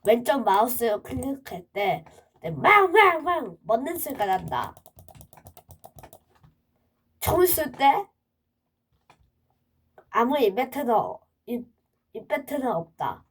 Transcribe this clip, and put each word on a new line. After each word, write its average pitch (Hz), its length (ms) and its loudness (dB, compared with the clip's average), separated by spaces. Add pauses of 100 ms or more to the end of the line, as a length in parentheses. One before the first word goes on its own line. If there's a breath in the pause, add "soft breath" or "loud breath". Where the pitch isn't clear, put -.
왼쪽 240 400 2
마우스 214 600 0
클릭할 262 680 -10
때, 190 300 -2 (380 soft breath)
네, - 160 -8
왕, 381 360 4
왕, 359 320 6
왕! 302 360 -4
먹는 269 380 -2
소리가 285 260 -6
난다. 165 480 -4 (2500)
총을 359 260 4
쏠 330 280 -2
때 277 340 2 (2000)
아무 254 300 0
이벤트는, 247 540 0 (520)
이-, 240 200 -8 (480)
이벤트는 285 580 -6
없다. 165 600 -8